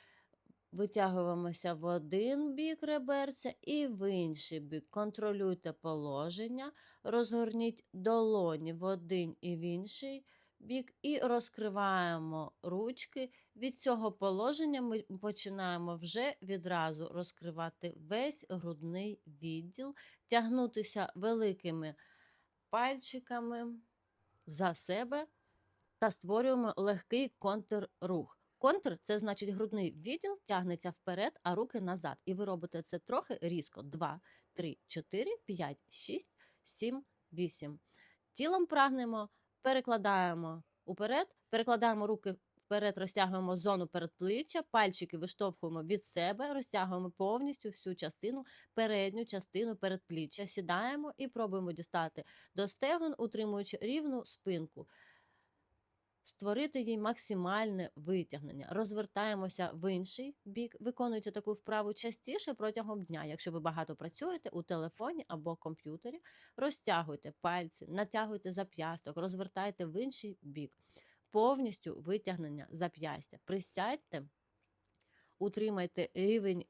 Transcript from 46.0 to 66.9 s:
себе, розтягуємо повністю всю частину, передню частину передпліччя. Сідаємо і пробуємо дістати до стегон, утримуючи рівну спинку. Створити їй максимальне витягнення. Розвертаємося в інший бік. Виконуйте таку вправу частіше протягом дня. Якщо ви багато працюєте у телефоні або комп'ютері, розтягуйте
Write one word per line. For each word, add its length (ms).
себе, 480
розтягуємо 580
повністю 580
всю 260
частину, 500
передню 520
частину 500
передпліччя. 720
Сідаємо 680
і 100
пробуємо 440
дістати 520
до 120
стегон, 500
утримуючи 640
рівну 440
спинку. 600
Створити 540
їй 160
максимальне 960
витягнення. 760
Розвертаємося 1040
в 200
інший 420
бік. 340
Виконуйте 520
таку 220
вправу 400
частіше 600
протягом 500
дня. 220
Якщо 260
ви 80
багато 360
працюєте 540
у 140
телефоні 640
або 280
комп'ютері, 640
розтягуйте 840